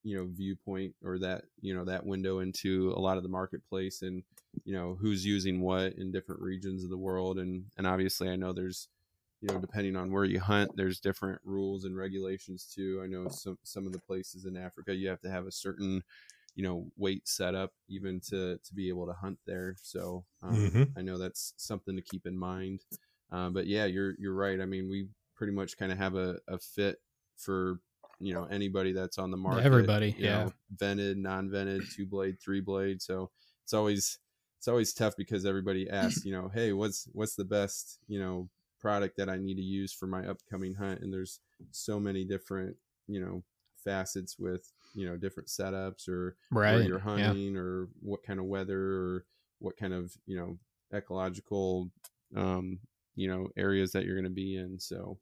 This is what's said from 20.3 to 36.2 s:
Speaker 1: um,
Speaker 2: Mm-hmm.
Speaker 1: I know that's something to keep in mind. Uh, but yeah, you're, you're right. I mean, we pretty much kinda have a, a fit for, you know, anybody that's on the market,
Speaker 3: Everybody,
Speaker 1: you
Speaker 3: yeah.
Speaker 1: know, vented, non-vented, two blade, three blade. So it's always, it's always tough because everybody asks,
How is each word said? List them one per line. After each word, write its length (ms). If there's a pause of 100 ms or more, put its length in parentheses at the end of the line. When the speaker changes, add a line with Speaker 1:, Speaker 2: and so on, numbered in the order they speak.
Speaker 1:
um, 140
Speaker 2:
Mm-hmm. 260 (140)
Speaker 1:
I 40
know 160
that's 400
something 380
to 60
keep 240
in 120
mind. 460 (480)
Uh, 180
but 180
yeah, 180
you're, 340
you're 160
right. 240
I 60
mean, 240
we 180 (260)
pretty 200
much 240
kinda 180
have 200
a, 240 (100)
a 100
fit 380 (400)
for, 420 (400)
you 140
know, 100
anybody 480
that's 260
on 140
the 60
market, 280
Speaker 3:
Everybody, 520
Speaker 1:
you 80
Speaker 3:
yeah. 180
Speaker 1:
know, 100 (240)
vented, 400
non-vented, 640 (120)
two 100
blade, 380
three 180
blade. 400
So 300 (320)
it's 100
always, 460 (400)
it's 80
always 260
tough 240
because 280
everybody 440
asks, 340